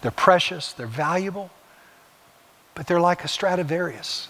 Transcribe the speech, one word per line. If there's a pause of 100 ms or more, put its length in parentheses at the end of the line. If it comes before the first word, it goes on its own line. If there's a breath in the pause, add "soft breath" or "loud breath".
they're
precious,
they're
valuable, (1200 soft breath)
but
they're
like
a
Stradivarius.